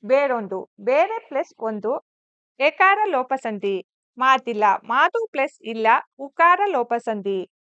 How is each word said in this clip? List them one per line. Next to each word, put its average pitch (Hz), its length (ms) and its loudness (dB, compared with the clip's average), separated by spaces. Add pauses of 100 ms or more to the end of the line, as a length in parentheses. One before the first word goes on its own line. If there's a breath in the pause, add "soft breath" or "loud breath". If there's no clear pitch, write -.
ಬೇರೊಂದು, 233 640 -2 (120)
ಬೇರೆ 320 380 0
ಪ್ಲಸ್ 294 400 -8
ಒಂದು, 220 420 -6 (580)
ಎಕಾರ 370 460 2
ಲೋಪಸಂಧಿ. 240 800 -4 (320)
ಮಾತಿಲ್ಲ, 247 460 2 (200)
ಮಾತು 339 480 0
ಪ್ಲಸ್ 269 300 -4
ಇಲ್ಲ, 220 260 -4 (300)
ಉಕಾರ 330 480 2
ಲೋಪಸಂಧಿ. 233 840 -4 (140)